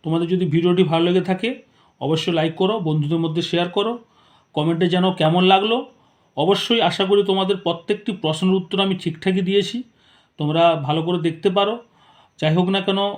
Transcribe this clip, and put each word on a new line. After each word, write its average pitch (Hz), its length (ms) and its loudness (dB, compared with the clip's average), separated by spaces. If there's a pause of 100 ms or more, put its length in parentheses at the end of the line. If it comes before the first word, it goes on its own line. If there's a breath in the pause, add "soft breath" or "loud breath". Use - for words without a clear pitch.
তোমাদের 165 260 -2
যদি 185 180 0
ভিডিওটি 175 380 4
ভালো 165 200 2
লেগে 180 160 2
থাকে 190 420 -4 (380 soft breath)
অবশ্যই 156 320 -2
লাইক 160 220 0
করো, 196 260 0
বন্ধুদের 156 380 0
মধ্যে 165 240 -2
শেয়ার 175 260 -2
করো, 208 360 -4 (480 soft breath)
কমেন্টে 165 360 0
জানাও 180 240 2
কেমন 175 320 2
লাগলো। 208 480 2 (440 soft breath)
অবশ্যই 196 440 0
আশা 175 240 0
করি 202 180 2
তোমাদের 190 340 0
প্রত্যেকটি 185 560 -4
প্রশ্নের 180 420 0
উত্তর 190 260 -2
আমি 196 140 0
ঠিকঠাকই 185 460 -2
দিয়েছি, 196 420 -2 (560 soft breath)
তোমরা 160 360 2
ভালো 151 280 -4
করে 175 160 -2
দেখতে 165 320 -2
পারো। 202 280 -2 (600 soft breath)
যাই 156 140 2
হোক 180 140 2
না 196 120 0
কেন 190 180 -2 (200)